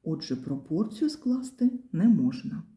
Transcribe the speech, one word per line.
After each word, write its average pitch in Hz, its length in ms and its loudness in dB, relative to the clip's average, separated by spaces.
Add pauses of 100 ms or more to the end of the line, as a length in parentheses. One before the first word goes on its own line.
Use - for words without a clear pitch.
Отже, 156 320 -4
пропорцію 160 720 -2
скласти 254 600 -2 (200)
не 180 160 4
можна. - 560 2 (140)